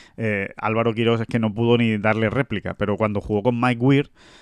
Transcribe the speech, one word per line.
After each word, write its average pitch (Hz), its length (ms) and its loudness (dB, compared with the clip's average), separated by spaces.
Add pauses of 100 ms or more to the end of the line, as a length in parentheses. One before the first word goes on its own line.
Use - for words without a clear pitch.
(160)
eh, 104 400 -2
Álvaro 110 380 0
Quirós 113 260 2
es 113 80 -4
que 120 100 -2
no 110 160 0
pudo 117 240 4
ni 113 180 2
darle 110 320 0
réplica, 98 460 -4
pero 101 220 -2
cuando 104 240 -2
jugó 104 240 -2
con 120 160 0
Mike 123 200 0
Weir, 135 300 2 (320)